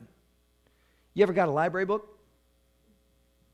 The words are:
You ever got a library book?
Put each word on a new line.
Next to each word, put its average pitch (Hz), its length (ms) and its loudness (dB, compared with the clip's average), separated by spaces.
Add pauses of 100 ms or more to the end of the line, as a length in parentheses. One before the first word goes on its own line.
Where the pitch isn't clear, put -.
(1120)
You 196 100 4
ever 190 100 2
got 175 140 2
a 147 40 -2
library 170 340 -2
book? 208 340 -6 (1300)